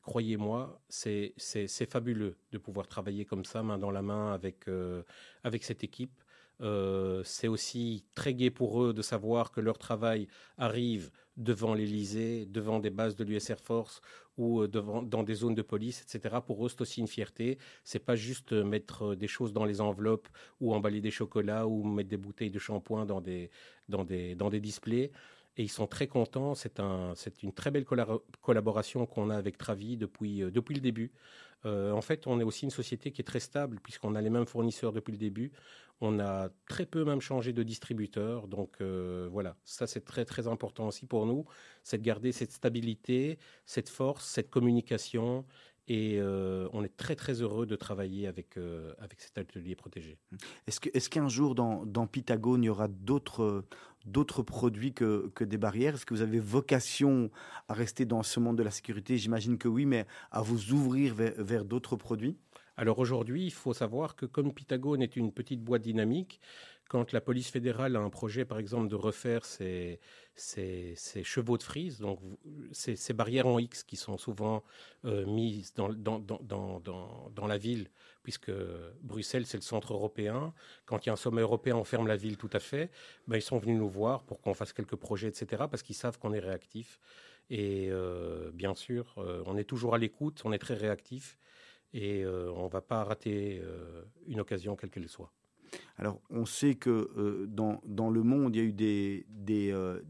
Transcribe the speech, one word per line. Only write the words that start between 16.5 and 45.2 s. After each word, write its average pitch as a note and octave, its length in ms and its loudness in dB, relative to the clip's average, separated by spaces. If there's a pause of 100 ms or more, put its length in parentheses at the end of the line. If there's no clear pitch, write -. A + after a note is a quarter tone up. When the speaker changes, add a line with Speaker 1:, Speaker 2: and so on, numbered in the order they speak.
Speaker 1:
eux, B2 40 2
c'est - 120 -6
aussi B2 200 -4
une G#2+ 80 0
fierté. A#2 500 -4 (260)
C'est - 140 -4
pas A#2+ 180 2
juste, A#2 360 -4
euh, G#2+ 120 4
mettre, G#2 460 -2
euh, G2+ 60 -2
des G2+ 120 -4
choses A2+ 240 -2
dans A2 120 2
les G#2 160 0
enveloppes G#2+ 480 2 (320)
ou A#2 120 4
emballer G#2 280 4
des G#2+ 100 0
chocolats G#2+ 560 0
ou A2 160 2
mettre G#2 260 2
des G#2 80 -2
bouteilles G2+ 340 -4
de G2 100 -4
shampoing G#2+ 440 -2
dans G2+ 160 -2
des, F2+ 300 -6 (380)
dans G2 160 0
des, F2+ 320 -2
dans G2+ 120 2
des G#2 120 0
displays. A2+ 500 0 (460)
Et A#2 60 0
ils G#2 60 -2
sont G#2+ 200 -2
très - 180 -2
contents. C3 480 0
C'est - 240 -10
un, F#2 380 -2
c'est - 260 -12
une G2+ 100 -6
très - 200 -2
belle C#3 120 2
colla-, A#2 360 2 (220)
collaboration A2 640 4
qu'on G#2 220 0
a G#2+ 80 2
avec G2 220 -2
Travi A2 380 -4
depuis, G#2 460 -2
euh, F#2 100 0
depuis A#2+ 220 0
le C#3+ 60 -2
début. A#2 300 0 (560)
Euh, G2+ 240 0
en G#2+ 100 2
fait, D3+ 280 -2
on B2 100 4
est A#2 60 4
aussi A2 200 -2
une C#3 60 0
société B2 400 -4
qui C#3 100 -8
est A#2 40 -4
très - 160 -4
stable C3 420 -4
puisqu'on G#2+ 320 -4
a G#2+ 60 2
les G#2+ 100 2
mêmes A#2+ 160 4
fournisseurs A#2 460 0
depuis A2 180 -4
le G#2+ 80 -6
début. A2 320 -4 (500)
On G#2+ 200 2
a F#2+ 300 0 (180)
très - 180 -4
peu D#3+ 180 0
même C#3+ 160 2
changé B2+ 320 0
de A#2 120 2
distributeur. A2 840 -4
Donc, G2 340 -6
euh, F2+ 520 -2
voilà, F#2+ 320 -4
ça - 240 -4
c'est - 160 -8
très, - 200 -2
très A#2 220 -6
important A2+ 400 -2
aussi G#2+ 200 -6
pour A2 200 2
nous. C3+ 180 0 (380)
C'est - 160 -2
de G#2+ 60 -4
garder A2+ 260 2
cette A#2+ 220 -2
stabilité, B2 840 0 (300)
cette - 220 -4
force, C#3 360 -2
cette - 260 -2
communication A#2+ 960 2 (460)